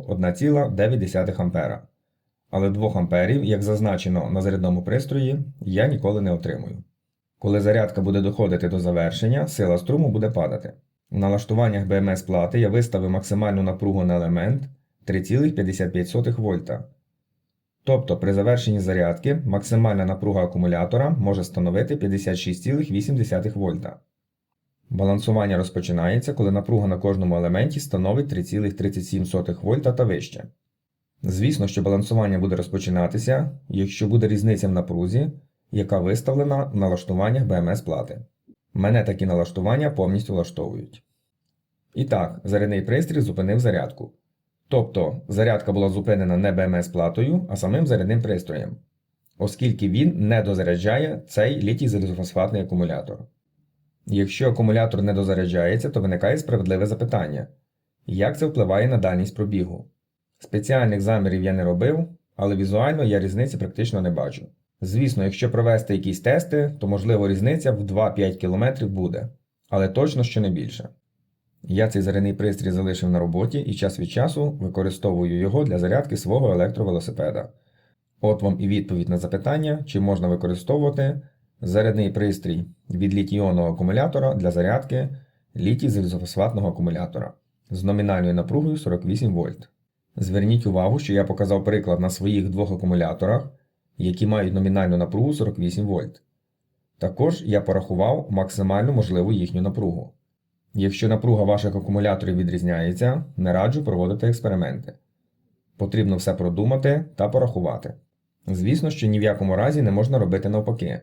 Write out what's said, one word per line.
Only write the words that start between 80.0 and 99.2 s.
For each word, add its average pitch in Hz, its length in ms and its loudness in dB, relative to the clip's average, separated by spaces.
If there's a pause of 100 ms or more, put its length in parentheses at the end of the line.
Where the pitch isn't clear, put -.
використовувати 135 920 0 (400)
зарядний 104 480 2
пристрій 95 560 -2 (240)
від 92 240 0
літій-іонного 95 560 2
акумулятора 131 640 0
для 90 180 0
зарядки 127 580 0 (460)
літій 113 340 0
залізофосфатного 98 800 0
акумулятора 85 640 -4 (360)
з 95 140 -6
номінальною 98 500 2
напругою 147 440 0
сорок 87 280 -2
вісім 107 280 0
вольт. - 360 -4 (460)
Зверніть 104 520 2
увагу, 98 320 2
що 101 140 -2
я 98 100 4
показав 98 400 0
приклад 98 360 2
на 90 100 0
своїх 98 400 0
двох 95 220 -2
акумуляторах, 90 800 0 (480)
які 90 300 0
мають 101 260 2
номінальну 95 440 2
напругу 98 360 0
сорок 107 260 -2
вісім 87 260 -2
вольт. 92 360 -4 (760)
Також 143 480 -2
я 104 160 2
порахував 104 680 -2
максимальну 98 640 0
можливу 92 380 0